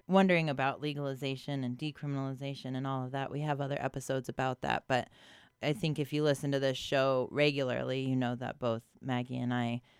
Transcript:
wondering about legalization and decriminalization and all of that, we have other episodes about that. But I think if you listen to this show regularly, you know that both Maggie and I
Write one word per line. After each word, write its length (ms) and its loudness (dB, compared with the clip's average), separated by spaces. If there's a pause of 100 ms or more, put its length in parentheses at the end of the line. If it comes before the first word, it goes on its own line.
wondering 420 6
about 320 0
legalization 840 -4
and 120 -2
decriminalization 1000 -6
and 100 -4
all 180 -2
of 80 -8
that, 200 -4
we 80 -4
have 200 0
other 200 -2
episodes 480 -4
about 340 -2
that. 240 0
But 220 2 (520)
I 120 2
think 260 0
if 140 -2
you 100 2
listen 300 2
to 80 4
this 180 2
show 540 2
regularly, 720 2
you 120 2
know 220 2
that 240 -6
both 220 0 (180)
Maggie 380 -4
and 140 -2
I 300 -2 (180)